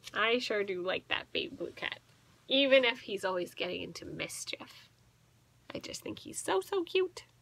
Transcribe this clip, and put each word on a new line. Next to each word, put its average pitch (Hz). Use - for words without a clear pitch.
I 220
sure 220
do 185
like 180
that -
Baby -
Blue -
Cat, -
even 269
if 240
he's 196
always 185
getting 180
into 175
mischief. -
I -
just -
think -
he's -
so, -
so 381
cute. 370